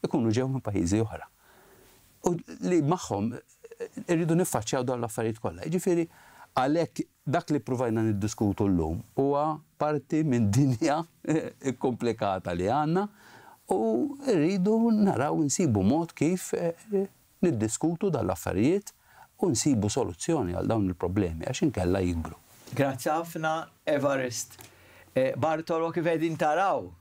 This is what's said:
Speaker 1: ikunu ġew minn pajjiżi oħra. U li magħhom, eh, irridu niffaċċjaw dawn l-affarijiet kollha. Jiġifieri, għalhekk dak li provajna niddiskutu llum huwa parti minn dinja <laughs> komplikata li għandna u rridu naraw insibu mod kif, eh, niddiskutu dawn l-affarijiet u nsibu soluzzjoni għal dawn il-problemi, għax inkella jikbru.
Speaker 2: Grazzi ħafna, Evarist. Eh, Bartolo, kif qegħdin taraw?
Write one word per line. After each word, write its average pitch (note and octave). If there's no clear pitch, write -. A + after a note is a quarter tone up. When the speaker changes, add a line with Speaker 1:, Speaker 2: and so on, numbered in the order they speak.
Speaker 1:
ikunu A#2
ġew B2+
minn C3
pajjiżi G2
oħra. G#2+
U F3
li F3+
magħhom, A#2
eh, -
irridu E3
niffaċċjaw C3
dawn B2
l-affarijiet A2+
kollha. F2+
Jiġifieri, E3+
għalhekk D3
dak -
li D3
provajna A#2
niddiskutu G#2
llum E2+
huwa C#3+
parti D3+
minn A#2+
dinja C#3
<laughs> -
komplikata G#2+
li F2+
għandna D#3
u F#3+
rridu F#3+
naraw E3
insibu C3
mod D#3+
kif, -
eh, F3
niddiskutu E3
dawn G#2+
l-affarijiet G2+
u G3
nsibu A2
soluzzjoni G#2
għal F2+
dawn G#2
il-problemi, F2
għax -
inkella F#2+
jikbru. E2+
Speaker 2:
Grazzi C#3
ħafna, D#3+
Evarist. C#3
Eh, C3
Bartolo, D#3+
kif E3+
qegħdin E3
taraw? D#3